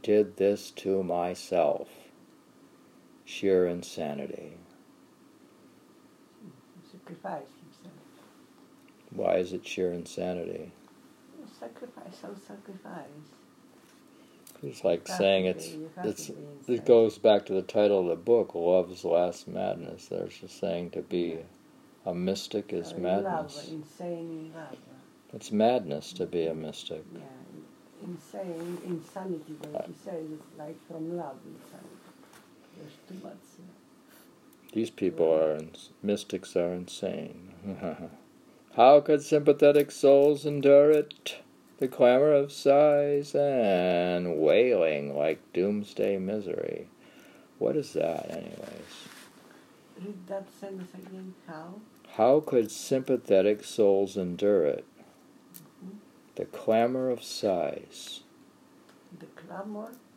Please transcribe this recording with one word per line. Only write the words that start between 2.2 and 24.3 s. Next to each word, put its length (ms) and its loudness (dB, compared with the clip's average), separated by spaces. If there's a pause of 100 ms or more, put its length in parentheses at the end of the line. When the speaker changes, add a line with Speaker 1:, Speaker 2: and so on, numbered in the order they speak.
Speaker 1:
Sheer 420 2
insanity. 880 -8 (2250)
Speaker 2:
Sacrifice 520 -14 (200)
himself. 320 -20 (1160)
Speaker 1:
Why 260 0
is 180 -2
it 120 -10
sheer 260 -4
insanity? 800 -8 (840)
Speaker 2:
Sacrifice, 640 -18
self-sacrifice. 840 -16 (1600)
Speaker 1:
It's 220 -10
like 220 0
Speaker 2:
You 60 -10
have 60 -4
Speaker 1:
saying 260 4
Speaker 2:
to 60 2
Speaker 1:
it's, 180 -6
Speaker 2:
be, 100 -14
you 180 -14
have 100 -6
Speaker 1:
it's, 200 -8
Speaker 2:
to 60 -12
be 100 -16
Speaker 1:
it 60 -16 (200)
Speaker 2:
insane. 180 -2
Speaker 1:
goes 320 6
back 280 4
to 80 -4
the 80 0
title 380 4
of 80 0
the 80 0
book, 380 2
"Love's 500 2
Last 440 0
Madness." 580 -8
There's 360 -10
a 60 -16
saying, 420 -6
to 120 -8
be 360 -4
Speaker 2:
Yeah. 720 -14
Speaker 1:
a 40 -4
mystic 580 -4
is 160 -6
Speaker 2:
So 80 -12
in 80 -8
love, 200 0
Speaker 1:
madness. 440 -8
Speaker 2:
insane 840 -12